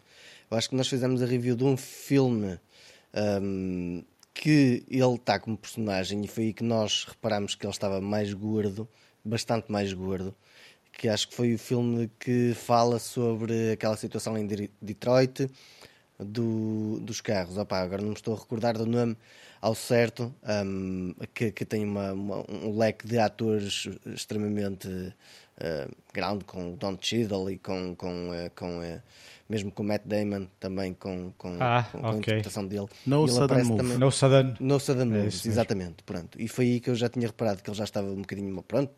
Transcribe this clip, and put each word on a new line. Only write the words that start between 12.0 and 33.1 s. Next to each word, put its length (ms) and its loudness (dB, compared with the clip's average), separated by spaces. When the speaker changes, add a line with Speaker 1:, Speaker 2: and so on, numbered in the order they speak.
Speaker 1:
que 360 2
fala 440 4
sobre 760 0
aquela 240 0
situação 400 -4
em 100 -2
Dre-, 240 -4
Detroit, 680 2
do, 800 -2
dos 200 -8
carros. 360 -2
Opa, 220 -2
agora 220 -2
não 80 -2
me 60 -4
estou 200 -4
a 40 -8
recordar 380 -2
do 80 -2
nome 320 0
ao 140 2
certo, 580 2
ahm, 680 -2
que, 180 0
que 140 -6
tem 200 -2
uma, 280 -2
uma, 380 -4
um 260 -4
leque 300 2
de 120 2
atores 680 0
extremamente, 1080 -4
eh, 280 -4
grande, 320 -2
com 280 -8
o 40 -10
Don 220 -4
Cheadle 540 0
e 60 -8
com, 360 -4
com, 380 -6
eh, 220 -6
com, 260 -6
eh, 200 -8
mesmo 240 -4
com 120 -6
o 20 -2
Matt 200 0
Damon, 420 -2
também 360 -4
com, 420 -6
com, 220 -8
Speaker 2:
Ah, 320 2
Speaker 1:
com, 80 -10
com 60 -6
a 60 0
Speaker 2:
ok. 80 0
Speaker 1:
interpretação 460 -2
dele. 220 -4
Speaker 3:
No 140 4